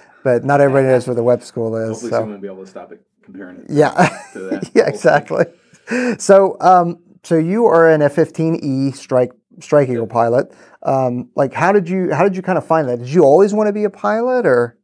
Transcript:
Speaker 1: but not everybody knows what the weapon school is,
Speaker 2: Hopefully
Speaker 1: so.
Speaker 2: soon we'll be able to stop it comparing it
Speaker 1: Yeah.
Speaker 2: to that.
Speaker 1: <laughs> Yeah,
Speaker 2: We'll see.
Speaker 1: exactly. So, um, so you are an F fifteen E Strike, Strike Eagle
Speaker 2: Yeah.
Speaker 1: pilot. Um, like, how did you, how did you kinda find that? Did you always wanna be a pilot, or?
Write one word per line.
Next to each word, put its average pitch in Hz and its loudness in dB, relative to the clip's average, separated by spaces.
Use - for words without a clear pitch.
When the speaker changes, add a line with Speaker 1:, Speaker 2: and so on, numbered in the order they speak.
Speaker 1:
but 123 2
not 143 2
everybody 135 2
knows 127 2
what 123 -6
the 117 -2
weapon 123 0
school 113 -6
is, 113 -6
Speaker 2:
Hopefully 110 -10
Speaker 1:
so. 113 -2
Speaker 2:
soon 107 -6
we'll 101 -16
be 98 -14
able 95 -18
to - -18
stop 92 -20
it - -20
comparing 92 -20
it - -20
Speaker 1:
Yeah. 147 2
Speaker 2:
to - -16
that. 95 -10
Speaker 1:
<laughs> - -8
Yeah, 226 4
Speaker 2:
We'll - -4
see. - -12
Speaker 1:
exactly. 160 0
So, 196 4
um, 175 2
so 165 -2
you 190 0
are 165 4
an 156 4
F 143 0
fifteen 160 -2
E 135 -4
Strike, 127 -2
Strike 147 0
Eagle 117 -4
Speaker 2:
Yeah. 101 -12
Speaker 1:
pilot. 117 0
Um, 127 -4
like, 135 -2
how 170 0
did 190 0
you, 180 -4
how 147 0
did 190 0
you 185 -8
kinda 180 -2
find 160 -2
that? 123 -4
Did 123 -12
you 160 4
always 185 4
wanna 208 0
be 208 -6
a 202 -2
pilot, 233 -4
or? 120 0